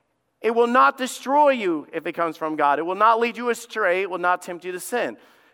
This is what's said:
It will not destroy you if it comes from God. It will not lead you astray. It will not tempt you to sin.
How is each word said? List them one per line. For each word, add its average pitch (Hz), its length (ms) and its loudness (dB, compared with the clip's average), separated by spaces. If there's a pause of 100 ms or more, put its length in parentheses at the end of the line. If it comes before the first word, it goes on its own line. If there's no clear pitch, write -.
(400)
It 220 120 0
will 233 160 2
not 269 300 4
destroy 277 520 2
you 185 420 -2
if 160 160 -8
it 170 60 -6
comes 165 240 -2
from 156 180 -4
God. 143 240 2
It 160 40 -4
will 180 120 -6
not 226 240 4
lead 233 160 0
you 240 140 -4
astray. 196 540 -2
It 190 60 -6
will 180 100 -6
not 180 220 0
tempt 175 220 -12
you 180 80 -8
to 180 80 -10
sin. 175 380 -6 (360)